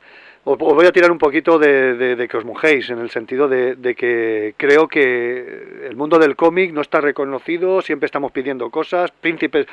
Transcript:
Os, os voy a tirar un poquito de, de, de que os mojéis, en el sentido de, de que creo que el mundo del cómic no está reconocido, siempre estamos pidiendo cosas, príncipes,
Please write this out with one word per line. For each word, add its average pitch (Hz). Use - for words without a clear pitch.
Os, 139
os 156
voy 165
a 175
tirar 175
un 170
poquito 156
de, 135
de, 123
de 120
que -
os 110
mojéis, 120
en 120
el 117
sentido 127
de, 127
de 123
que 113
creo 147
que 127
el 117
mundo 151
del 151
cómic 170
no 147
está 156
reconocido, 156
siempre 147
estamos 139
pidiendo 131
cosas, 170
príncipes, 160